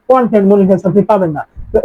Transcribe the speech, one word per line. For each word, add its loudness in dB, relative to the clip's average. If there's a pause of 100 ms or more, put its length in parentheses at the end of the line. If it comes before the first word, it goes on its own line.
(100)
কনটেন্ট 0
মনিটাইজ 2
আপনি 2
পাবেন -2
না। -10 (300)
তো 0